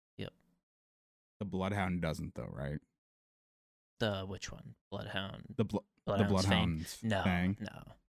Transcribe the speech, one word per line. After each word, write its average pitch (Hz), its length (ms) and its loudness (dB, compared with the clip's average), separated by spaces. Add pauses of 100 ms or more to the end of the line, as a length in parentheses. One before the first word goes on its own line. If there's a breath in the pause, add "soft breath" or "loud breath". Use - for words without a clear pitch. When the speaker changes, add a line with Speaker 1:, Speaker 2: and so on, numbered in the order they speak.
(180)
Speaker 1:
Yep. - 160 -10 (1040)
Speaker 2:
The 104 60 -4
Bloodhound 92 580 2
doesn't, 78 320 -2
though, 52 160 -6
right? 71 260 -4 (1200)
Speaker 1:
The, 98 280 0
which 95 240 -8
one? - 240 -14 (160)
Bloodhound? 98 640 -6
Speaker 2:
The 110 80 4
bl-, 101 120 0 (280)
the 101 200 4
Speaker 1:
Bloodhound's 95 200 6
Fang? 87 300 4
Speaker 2:
Bloodhound's - 280 -6
Speaker 1:
No, 101 200 2
Speaker 2:
Fang? 92 380 4
Speaker 1:
no. - 320 -12 (160)